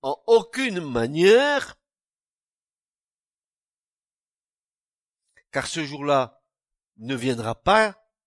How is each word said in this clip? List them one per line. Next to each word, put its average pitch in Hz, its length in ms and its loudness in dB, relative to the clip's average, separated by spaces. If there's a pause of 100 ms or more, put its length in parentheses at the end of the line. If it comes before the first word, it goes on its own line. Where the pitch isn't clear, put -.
en 135 240 -4
aucune 226 540 0
manière, 170 1000 2 (3750)
car 135 160 -6
ce 160 180 -6
jour-là 139 560 -2 (560)
ne 113 160 -8
viendra 117 400 -4
pas 208 420 0 (320)